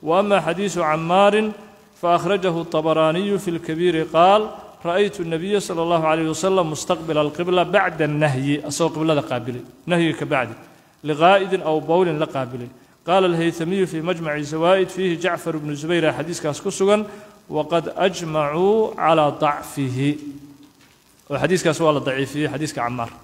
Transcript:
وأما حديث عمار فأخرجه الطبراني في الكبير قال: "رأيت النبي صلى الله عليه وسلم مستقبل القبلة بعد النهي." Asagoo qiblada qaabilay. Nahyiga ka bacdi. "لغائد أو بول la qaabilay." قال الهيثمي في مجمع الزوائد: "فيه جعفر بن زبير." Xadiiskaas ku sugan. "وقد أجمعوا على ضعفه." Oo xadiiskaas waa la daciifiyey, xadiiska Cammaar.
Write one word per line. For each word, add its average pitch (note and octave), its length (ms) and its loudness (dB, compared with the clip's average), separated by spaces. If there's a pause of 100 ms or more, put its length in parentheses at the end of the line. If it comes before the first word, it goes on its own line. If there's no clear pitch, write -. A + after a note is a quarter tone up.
وأما F#3+ 380 2
حديث E3+ 360 -2
عمار F#3 720 2 (500)
فأخرجه F3 600 0
الطبراني D#3+ 760 2
في F#3 120 -4
الكبير E3 640 -2
قال: G3 360 6 (360)
"رأيت F#3+ 340 0
النبي F3 400 -2
صلى E3+ 220 -4
الله E3 260 2
عليه D#3+ 220 2
وسلم F3+ 420 0
مستقبل D#3+ 460 -2
القبلة F3 460 2
بعد F3 380 0
النهي." D3 680 0
Asagoo D#3+ 260 0
qiblada D#3 280 2
qaabilay. B2 400 -6 (260)
Nahyiga E3 320 2
ka - 60 -4
bacdi. C3 280 -2 (500)
"لغائد F3+ 580 4
أو D#3 180 0
بول D#3+ 400 0
la D#3 60 0
qaabilay." B2 440 -8 (380)
قال F#3 180 4
الهيثمي E3+ 600 0
في D#3 160 -6
مجمع E3 340 -4
الزوائد: D#3+ 540 2
"فيه F#3 300 -2
جعفر E3+ 380 -4
بن D3 180 -6
زبير." D#3 360 0
Xadiiskaas D3+ 500 -6
ku G3 80 -4
sugan. G3+ 360 2 (440)
"وقد D#3 480 -2
أجمعوا F3 1000 0
على D#3 420 4
ضعفه." C#3+ 760 -2 (1120)
Oo C#3+ 80 -4
xadiiskaas D#3+ 440 0
waa D#3 120 4
la C#3 60 2
daciifiyey, C3+ 500 -2
xadiiska C#3+ 320 -6
Cammaar. A#2+ 280 -4 (140)